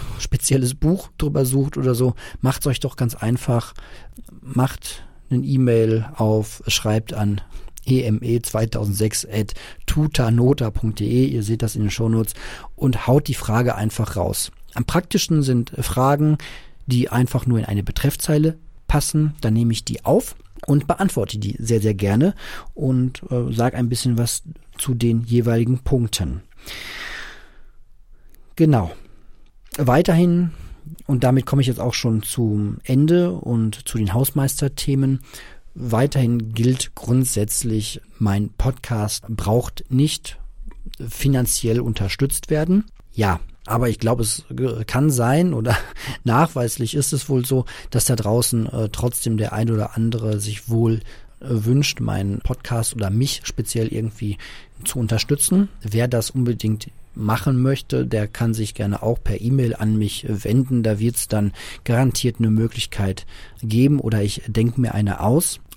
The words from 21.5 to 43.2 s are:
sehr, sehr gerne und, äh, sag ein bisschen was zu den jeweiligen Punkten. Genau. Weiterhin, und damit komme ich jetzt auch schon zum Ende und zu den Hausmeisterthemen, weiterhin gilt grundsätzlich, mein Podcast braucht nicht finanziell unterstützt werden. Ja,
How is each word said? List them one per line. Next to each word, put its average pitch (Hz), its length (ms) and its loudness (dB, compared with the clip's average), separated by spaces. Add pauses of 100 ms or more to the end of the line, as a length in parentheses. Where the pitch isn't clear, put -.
sehr, 113 220 2
sehr 107 140 2
gerne 104 400 2 (380)
und, 127 580 0
äh, 123 200 -2
sag 117 220 2
ein 120 160 0
bisschen 120 280 0
was 117 260 -2 (340)
zu - 160 -2
den 117 300 2
jeweiligen 117 560 2
Punkten. 101 640 0 (2250)
Genau. 131 360 4 (840)
Weiterhin, 170 760 4 (540)
und 131 180 0
damit 127 220 4
komme 139 160 2
ich 123 60 2
jetzt 127 120 0
auch 117 140 -2
schon 113 300 0
zum 104 600 -2
Ende 165 480 4
und 113 560 -2
zu - 100 -4
den 104 160 0
Hausmeisterthemen, 135 1080 0 (520)
weiterhin 117 800 0
gilt 120 420 0
grundsätzlich, 113 1080 0 (180)
mein 104 300 2
Podcast - 800 -2
braucht 110 600 -2
nicht 139 480 0 (640)
finanziell 120 800 0
unterstützt 113 680 -2
werden. 170 360 2 (280)
Ja, 95 260 2 (260)